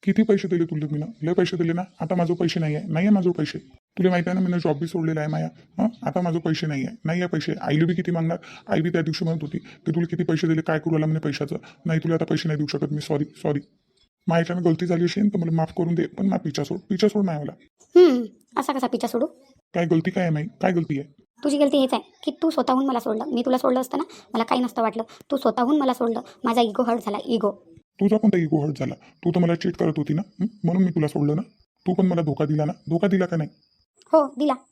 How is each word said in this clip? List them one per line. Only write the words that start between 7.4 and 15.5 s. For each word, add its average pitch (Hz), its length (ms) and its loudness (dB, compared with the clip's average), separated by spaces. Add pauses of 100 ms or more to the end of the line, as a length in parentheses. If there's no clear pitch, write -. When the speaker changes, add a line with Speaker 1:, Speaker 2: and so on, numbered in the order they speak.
Speaker 1:
आईला 151 260 2
बी 175 80 0
किती 170 160 -2
मागणार? 165 260 0 (320)
आई 180 120 2
बी 165 100 0
त्या 170 120 0
दिवशी 165 220 -2
म्हणत 165 180 -2
होती - 160 -8
की, - 340 -8
"तुला 170 140 0
किती 170 180 -4
पैसे 160 240 0
दिले, 160 140 2
काय 160 160 0
करू 160 120 -2
राहिला?" 156 160 2
म्हणे 156 140 0
पैशाचं. 147 360 -4 (300)
"नाही, 160 140 0
तुला 165 140 -2
आता 160 100 0
पैसे 160 240 -2
नाही 151 100 -2
देऊ 147 80 -2
शकत 147 260 -4
मी, 151 80 -4
सॉरी, 147 240 -2
सॉरी. 147 360 -4 (680)
माझ्याच्यानं 170 380 0
गलती 165 220 2
झाली 170 180 2
असेल 202 240 2
तर 202 100 0
मला 165 120 -2